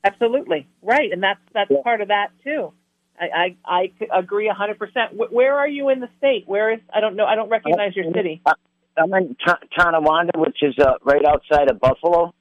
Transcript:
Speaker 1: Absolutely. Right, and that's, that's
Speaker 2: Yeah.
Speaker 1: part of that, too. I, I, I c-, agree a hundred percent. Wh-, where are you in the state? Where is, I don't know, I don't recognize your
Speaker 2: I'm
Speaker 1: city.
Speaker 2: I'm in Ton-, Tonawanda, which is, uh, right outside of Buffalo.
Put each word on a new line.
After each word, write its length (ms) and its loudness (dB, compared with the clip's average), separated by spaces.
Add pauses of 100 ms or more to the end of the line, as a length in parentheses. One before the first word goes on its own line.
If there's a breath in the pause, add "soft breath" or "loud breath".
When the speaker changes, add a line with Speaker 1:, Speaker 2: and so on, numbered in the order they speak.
Speaker 1:
Absolutely. 600 -2 (160)
Right, 300 0
and 100 -6
that's, 180 -2 (120)
that's 180 -2
Speaker 2:
Yeah. 120 2
Speaker 1:
part 180 -2
of 80 -6
that, 200 0 (160)
too. 280 -6 (480)
I, 40 -6
I, 400 -2
I 340 -2
c-, 160 -8
agree 340 -2
a 60 -2
hundred 240 -6
percent. 340 -6
Wh-, 200 -6
where 240 2
are 120 0
you 200 -4
in 120 0
the 80 -10 (100)
state? 280 0
Where 260 0
is, 80 -6 (120)
I 80 0
don't 160 -2
know, 100 2
I 80 2
don't 140 -4
recognize 480 -2
your 100 -4
Speaker 2:
I'm 80 -6
Speaker 1:
city. 260 -4 (560)
Speaker 2:
I'm 180 0
in 300 0
Ton-, 120 2 (200)
Tonawanda, 600 2
which 240 0
is, 160 0
uh, 240 6
right 220 2
outside 460 2
of 100 -4
Buffalo. 600 2